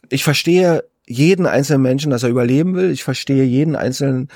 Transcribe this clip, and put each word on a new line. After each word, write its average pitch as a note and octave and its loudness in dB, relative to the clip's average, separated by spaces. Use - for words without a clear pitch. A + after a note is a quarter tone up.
ich C3+ -4
verstehe E3+ 2
jeden E3 2
einzelnen C3+ 0
Menschen, C#3 0
dass A#2+ -2
er B2 0
überleben B2+ 0
will. F3+ 0
Ich C#3 -6
verstehe C3+ -2
jeden C#3 0
einzelnen, C3 -4